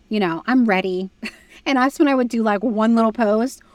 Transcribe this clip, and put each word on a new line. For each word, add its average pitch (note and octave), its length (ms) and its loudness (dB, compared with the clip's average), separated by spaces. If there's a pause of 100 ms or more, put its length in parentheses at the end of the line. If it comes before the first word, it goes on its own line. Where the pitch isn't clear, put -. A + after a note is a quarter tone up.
You G#3+ 100 -2
know, E3 260 -2
I'm B3 200 2
ready." F#3+ 440 -2 (140)
<laughs> - 420 -16
And C4+ 120 0
that's C4 220 0
when D#4+ 80 4
I C#4 80 2
would B3 140 0
do, A3+ 140 -2
like, G#3 200 0
one A3+ 320 2
little A3+ 160 2
post A3 500 -2 (140)